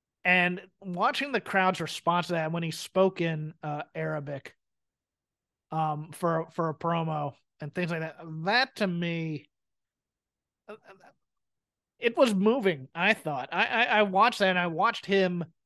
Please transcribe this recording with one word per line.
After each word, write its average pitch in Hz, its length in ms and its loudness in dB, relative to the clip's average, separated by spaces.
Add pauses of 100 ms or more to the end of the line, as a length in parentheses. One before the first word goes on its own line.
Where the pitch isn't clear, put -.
(240)
And 180 380 4 (200)
watching 226 520 -2
the 208 80 0
crowd's 185 400 0
response 170 460 -2
to 175 60 -4
that 160 200 -2
when 170 100 -4
he 165 80 -4
spoke 190 480 0
in, 156 420 -4
uh, 151 220 -6 (100)
Arabic, 151 640 -8 (1120)
um, 151 440 -4
for, 165 380 0
for 165 180 -2
a 151 40 -4
promo 160 600 -2 (260)
and 147 160 -10
things 175 160 -2
like 165 80 -4
that, 160 160 -8 (300)
that 247 320 0
to 208 100 0
me, 170 600 -4 (1200)
uh, 214 60 -16 (1200)
it 233 160 -2
was 262 180 6
moving, 190 600 2
I 196 200 4
thought. 143 360 -6
I, 185 140 2
I, 233 200 2
I 214 180 4
watched 208 360 4
that, 190 100 4
and 180 100 2
I 175 80 0
watched 185 380 0
him 185 380 2 (220)